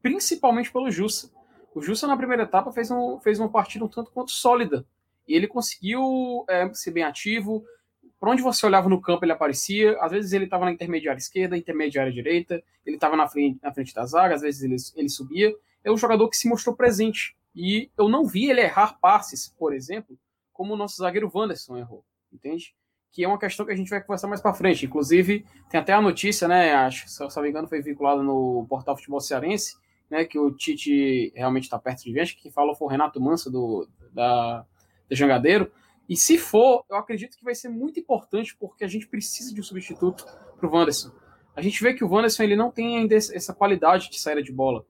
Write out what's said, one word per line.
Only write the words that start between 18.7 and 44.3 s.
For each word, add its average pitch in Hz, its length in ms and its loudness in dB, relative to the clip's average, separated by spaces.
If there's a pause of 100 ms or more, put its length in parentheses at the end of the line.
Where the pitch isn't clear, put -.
passes, - 560 2
por 156 160 -2
exemplo, 139 460 -10 (340)
como 202 220 -6
o - 20 -4
nosso 202 200 -6
zagueiro 185 360 -2
Wanderson 165 440 -4
errou, 117 280 -14 (280)
entende? 151 420 -12 (380)
Que 170 120 -4
é 180 40 0
uma 202 100 2
questão 202 280 -6
que 208 60 -6
a 190 40 -2
gente 190 140 -6
vai 202 100 -4
conversar 196 260 -6
mais 202 140 -6
pra 196 140 2
frente. 175 320 2
Inclusive, 170 580 4 (260)
tem 165 80 0
até 156 140 2
a 208 80 8
notícia, 196 480 2
né, 175 240 6
acho, 131 360 2
se - 140 -12
eu 139 60 -8
não 147 140 -6
me 147 80 0
engano, 160 180 -6
foi 151 140 -6
vinculada 143 400 0
no 127 460 0
portal 135 280 -4
Futebol 143 240 -8
Cearense, 151 560 -4 (320)
né, 160 160 -2
que 151 140 -6
o 143 120 2
Tite 139 840 0
realmente 131 340 -2
tá 117 100 -6
perto 127 260 -10
de 120 80 -10
vir, 139 80 -4
acho 175 160 -6
que - 80 -20
quem 143 60 -20
falou 147 240 0
foi 151 120 -6
o 135 40 -6
Renato 143 300 -2
Manso, 143 300 0
do, 113 380 -4 (240)
da, 117 520 0 (460)
da 139 40 -2
Jangadeiro. 143 560 4 (380)
E 175 80 -4
se 330 200 6
for, 247 540 4
eu 196 60 -6
acredito 214 420 -8
que 233 60 -20
vai 240 100 -4
ser 240 160 -12
muito 269 280 -6
importante, 226 600 -4
porque 202 260 -10
a 190 40 -6
gente 214 180 -8
precisa 233 480 -10
de 208 60 -8
um 185 40 -10
substituto 185 640 -4 (320)
pro 165 120 -2
Wanderson. 160 420 2 (440)
A 147 60 -8
gente 202 200 -2
vê 254 120 4
que 254 100 -2
o 165 60 -2
Wanderson, 220 320 2
ele 208 140 4
não 240 140 2
tem 233 280 -4
ainda 220 160 4
esse, 214 200 2
essa 180 200 -10
qualidade 185 560 2
de - 80 -12
saída 147 240 -2